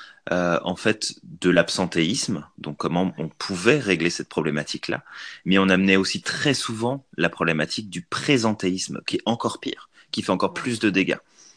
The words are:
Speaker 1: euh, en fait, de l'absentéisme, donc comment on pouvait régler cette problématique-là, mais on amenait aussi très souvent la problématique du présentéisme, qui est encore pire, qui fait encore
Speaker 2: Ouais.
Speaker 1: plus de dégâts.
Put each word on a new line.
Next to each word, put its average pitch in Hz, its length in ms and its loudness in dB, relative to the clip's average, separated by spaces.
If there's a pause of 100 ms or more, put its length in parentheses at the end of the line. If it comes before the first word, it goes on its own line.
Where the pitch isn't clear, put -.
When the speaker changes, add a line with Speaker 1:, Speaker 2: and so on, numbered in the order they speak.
(320)
Speaker 1:
euh, 87 320 2
en 92 140 -2
fait, - 460 -2
de 87 280 -2
l'absentéisme, 85 960 0 (120)
donc 78 180 -10
comment 90 400 0
on 80 120 -6
pouvait 101 500 0
régler 87 320 2
cette - 180 -8
problématique-là, 76 720 -4 (420)
mais 95 140 4
on 95 100 6
amenait 95 280 6
aussi 95 240 0
très - 340 0
souvent 120 500 -4 (120)
la 85 120 2
problématique 82 600 -2
du 87 140 -8
présentéisme, 104 1040 0
qui - 100 -2
est - 80 -8
encore 117 360 -2
pire, - 280 -10 (220)
qui 104 120 -4
fait - 100 0
encore 92 220 0
Speaker 2:
Ouais. - 0 -
Speaker 1:
plus 120 240 -4
de 107 120 4
dégâts. 92 260 2 (400)